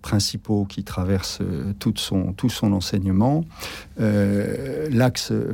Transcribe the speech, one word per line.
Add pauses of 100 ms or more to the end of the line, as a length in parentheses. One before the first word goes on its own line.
principaux
qui
traversent,
euh,
tout
son,
tout
son
enseignement. (540)
Euh,
l'axe (200)